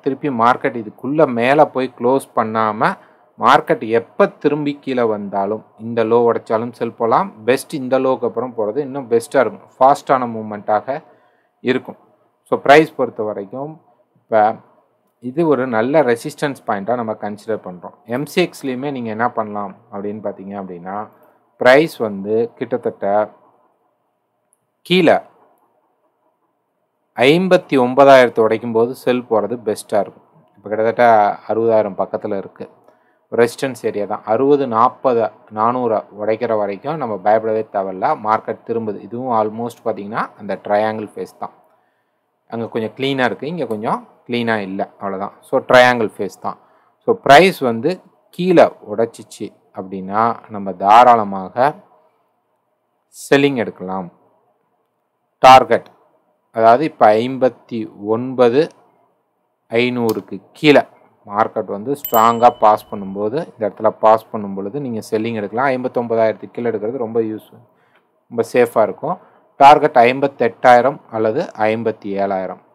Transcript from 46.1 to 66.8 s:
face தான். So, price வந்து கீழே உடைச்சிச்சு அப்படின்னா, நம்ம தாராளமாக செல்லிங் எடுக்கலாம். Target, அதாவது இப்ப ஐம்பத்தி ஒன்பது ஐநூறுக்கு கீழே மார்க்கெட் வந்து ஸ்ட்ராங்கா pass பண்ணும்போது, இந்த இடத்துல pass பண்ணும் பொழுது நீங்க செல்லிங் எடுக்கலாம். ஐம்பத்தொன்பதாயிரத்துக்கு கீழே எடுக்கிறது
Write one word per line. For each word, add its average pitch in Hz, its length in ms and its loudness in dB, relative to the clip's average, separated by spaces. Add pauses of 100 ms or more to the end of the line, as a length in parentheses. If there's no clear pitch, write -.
face - 300 -10
தான். 95 120 -10 (460)
So, 120 80 0 (140)
price 160 340 6 (100)
வந்து 117 200 -2 (460)
கீழே 170 300 4 (260)
உடைச்சிச்சு 110 560 -6 (300)
அப்படின்னா, 95 440 -4 (320)
நம்ம 98 180 -8 (120)
தாராளமாக 110 880 4 (1500)
செல்லிங் 139 380 2
எடுக்கலாம். 92 420 -10 (1400)
Target, 120 420 6 (720)
அதாவது 117 320 4
இப்ப - 140 0 (180)
ஐம்பத்தி 127 560 -4 (360)
ஒன்பது 123 460 2 (1200)
ஐநூறுக்கு 117 540 -4 (220)
கீழே 143 240 6 (440)
மார்க்கெட் 107 480 -4
வந்து 110 260 -8
ஸ்ட்ராங்கா 117 480 2 (140)
pass 107 280 2
பண்ணும்போது, 104 480 -6 (140)
இந்த 117 140 -10
இடத்துல 107 240 -2 (140)
pass 110 260 4
பண்ணும் 101 260 -10
பொழுது 98 280 -10
நீங்க 117 160 -8 (100)
செல்லிங் 113 300 -4
எடுக்கலாம். 113 340 -4
ஐம்பத்தொன்பதாயிரத்துக்கு 113 800 -4
கீழே 120 140 -4
எடுக்கிறது 110 340 -6